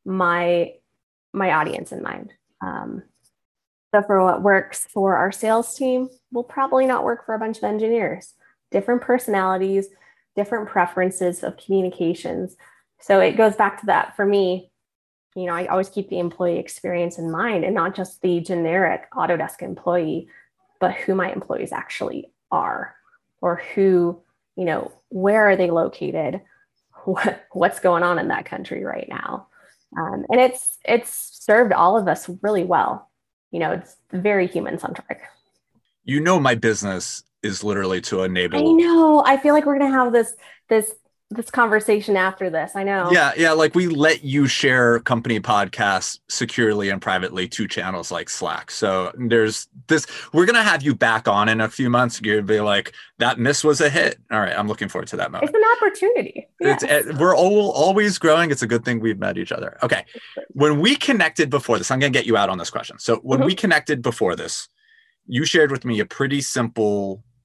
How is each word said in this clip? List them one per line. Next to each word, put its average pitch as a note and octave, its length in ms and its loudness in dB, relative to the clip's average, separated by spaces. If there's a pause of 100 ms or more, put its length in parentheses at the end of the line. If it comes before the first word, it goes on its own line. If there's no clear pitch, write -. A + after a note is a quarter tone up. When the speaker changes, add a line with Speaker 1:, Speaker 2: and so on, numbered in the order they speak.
Speaker 1:
my, F3 680 0 (600)
my F#3 200 -2
audience - 400 -2
in - 100 -12
mind. - 300 -12 (280)
Um, A#1 420 -10 (920)
so G3+ 80 4
for G3+ 200 2
what F#3 200 2
works G3 480 0
for G3 260 0
our F#3 160 0
sales A3 420 -2
team B3+ 340 -2 (240)
will B3 120 -4
probably C4 420 0
not B3+ 180 -2
work A#3 200 -4
for A3 100 -6
a G#3+ 40 -4
bunch A3 200 -6
of G#3+ 60 -6
engineers. G#3+ 680 -4 (360)
Different A#3+ 320 -2
personalities, G3 840 0 (460)
different G#3 340 -4
preferences F#3 760 -2
of - 140 -8
communications. F3+ 1000 -4 (440)
So G3 200 4
it F#3 160 4
goes A3 200 4
back G3+ 240 0
to G#3+ 60 -14
that E3 300 0
for G3+ 100 -2
me, F#3 440 0 (640)
you F#3 120 -8
know, F3 80 -4
I F3 120 -6
always F#3+ 220 -2
keep G3 200 -6
the F#3 100 -6
employee F3 400 -2
experience E3+ 600 -6
in E3 120 -6
mind F#3 340 -2
and G3+ 100 -2
not F#3+ 200 -2
just - 280 -10
the F3 180 0
generic E3+ 720 -2
Autodesk E3 500 -4
employee, F3 680 -4 (520)
but F3+ 120 0
who - 220 -4
my F#3 160 -2
employees - 420 -8
actually - 580 -10 (200)
are - 440 -4 (460)
or F3 220 -4 (120)
who, F3 460 2 (360)
you F#3 80 -4
know, - 280 -4 (180)
where G#3 380 2
are F#3+ 80 4
they F3+ 140 0
located? E3 680 -4 (640)
What, - 480 -4
what's E3+ 260 0
going F3 240 2
on F3 160 0
in E3+ 100 -4
that - 180 -6
country - 360 -10
right - 260 -8
now? - 380 -12 (500)
Um, - 320 -6
and A#3+ 120 4
it's, - 440 0
it's - 600 -4
served A3 280 4
all F#3+ 240 4
of G3 120 0
us - 200 -2 (140)
really G3+ 220 0
well. E3+ 440 0 (440)
You - 80 -6
know, D#3+ 100 -2
it's - 260 -8 (140)
very F#3+ 380 0
human E3+ 300 -6
centric. - 420 -12 (840)
Speaker 2:
You C3+ 140 -2
know, E3+ 220 4
my B2+ 160 4
business G#2 640 -4 (220)
is G2 180 -6
literally F#2+ 380 -2
to F#2 220 -4
enable F2+ 360 -2
Speaker 1:
I D#4+ 140 4
know. E4 520 6
I C4+ 120 6
feel D4 180 4
like D4+ 120 4
we're C#4+ 120 2
gonna C#4 140 2
have B3 200 2
this, A#3 220 2 (340)
this, A3 260 2 (360)
this A3+ 200 -10
conversation G#3+ 680 2
after F#3+ 340 0
this. D#3+ 260 -4
I G3 80 -4
know. F#3+ 260 0
Speaker 2:
Yeah. D#3 260 4
Yeah. E3 160 4
Like, D#3 220 2
we F3+ 140 2
let D#3 340 2
you C#3 240 2
share B2 540 4
company A#2 400 -2
podcasts G2+ 880 -2
securely G#2+ 600 0
and G2 140 -4
privately F#2 460 -2
to G#2+ 180 -6
channels F#2 460 -8
like D#2+ 180 -8
Slack. D#2+ 400 -8
So F#2+ 460 -2
there's A#2 520 0 (200)
this, D#3 180 2 (260)
we're F3 140 4
gonna A#3 160 4
have E3+ 200 0
you C3+ 120 0
back A2+ 320 2
on G#2 220 4
in A2 120 2
a A2 80 0
few B2 220 -2
months. B2 320 0
You're G#2+ 140 2
gonna G2+ 100 -2
be G#2+ 140 2
like, G2+ 340 0 (240)
"That A#2+ 220 0
miss C#3 240 0
was D3+ 160 4
a D3 100 4
hit." E3 280 0 (120)
All G#2+ 100 0
right. F#2+ 160 -2
I'm G#2 120 -2
looking G#2 200 -6
forward - 200 -8
to - 80 -10
that - 160 -4
moment. D4 180 -2
Speaker 1:
It's D#4 60 -2
an G#4+ 80 6 (120)
opportunity. G#4 720 -2 (140)
Speaker 2:
It's, C#3 240 2
Speaker 1:
Yes. D3 220 2
Speaker 2:
eh, D#3 120 -6
we're F3 160 6
all, G3 380 4
always G3+ 460 2
growing. D#3+ 340 4
It's C3 100 -2
a A#2+ 40 0
good A#2 180 0
thing A#2 160 -4
we've A2 180 0
met G2 180 -4
each F#2+ 140 -6
other. - 320 -8
Okay. A#2+ 220 0 (460)
When D3 280 2
we A3+ 160 4
connected E3+ 560 2
before B2+ 280 0
this, - 120 -4
I'm C3 80 0
gonna C#3 120 2
get B2+ 160 0
you A2+ 100 4
out G2+ 140 2
on F#2 80 -4
this E2 120 -10
question. - 300 -10
So A#2 160 0
when C3+ 240 0
Speaker 1:
Mm-hmm. C4 60 4
Speaker 2:
we F#3+ 100 2
connected D3+ 440 0
before A2+ 360 -2
this, - 320 -10 (580)
you B2 180 -2
shared D3+ 280 4
with B2+ 120 -6
me A#2 140 -2
a G2+ 80 0
pretty C#3 340 -4
simple G#2+ 840 -2 (200)